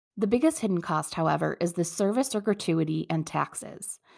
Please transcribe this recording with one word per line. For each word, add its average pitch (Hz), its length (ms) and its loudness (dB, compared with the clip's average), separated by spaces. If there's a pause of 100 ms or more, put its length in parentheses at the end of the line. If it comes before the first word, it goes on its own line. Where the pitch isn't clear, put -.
(180)
The 202 100 2
biggest 254 320 4
hidden 185 220 2
cost, 156 320 -2
however, 156 480 2
is 170 100 2
the 170 140 0
service 214 500 0
or 208 60 -2
gratuity 160 680 0
and 160 160 0
taxes. - 720 -6 (200)